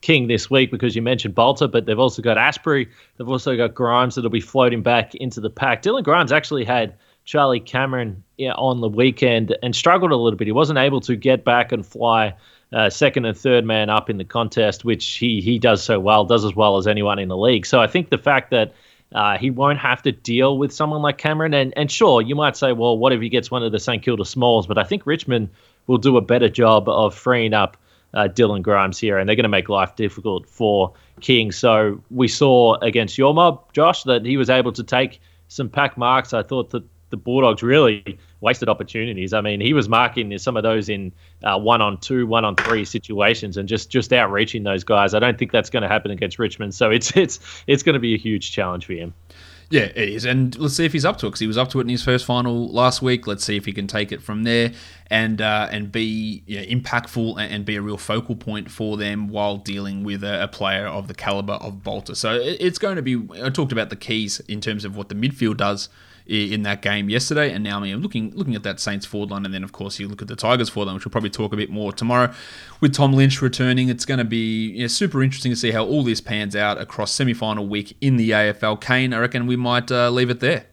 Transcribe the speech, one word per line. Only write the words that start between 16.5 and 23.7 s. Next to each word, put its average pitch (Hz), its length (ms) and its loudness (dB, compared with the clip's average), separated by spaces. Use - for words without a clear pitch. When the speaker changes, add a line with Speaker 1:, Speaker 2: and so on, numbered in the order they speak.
Speaker 1:
well 104 200 4
as 95 100 0
anyone 104 320 0
in 98 100 -4
the 92 80 -4
league. 107 300 2
So 127 140 4
I 110 60 4
think 170 240 -2
the 160 80 0
fact 139 320 2
that, 110 220 2
uh, 104 260 0
he 127 100 -2
won't 139 300 2
have 127 240 0
to 135 80 0
deal 127 480 2
with 139 140 -2
someone 151 280 -2
like 147 180 0
Cameron, 156 360 0
and, 135 220 2
and 147 140 -2
sure, 151 300 6
you 117 140 -2
might 147 220 0
say, 131 160 0
"Well, 117 260 2
what 127 140 4
if 117 80 0
he 113 80 -4
gets 120 200 -2
one 127 140 -4
of 113 80 -2